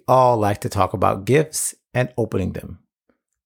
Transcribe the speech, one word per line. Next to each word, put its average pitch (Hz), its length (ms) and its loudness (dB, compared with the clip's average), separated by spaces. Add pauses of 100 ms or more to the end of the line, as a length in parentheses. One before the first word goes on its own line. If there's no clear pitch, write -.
all 127 300 4
like 104 240 0
to - 80 -6
talk 95 240 0
about 98 320 0
gifts 143 500 0 (200)
and 127 240 -2
opening 98 340 -2
them. - 280 -14 (640)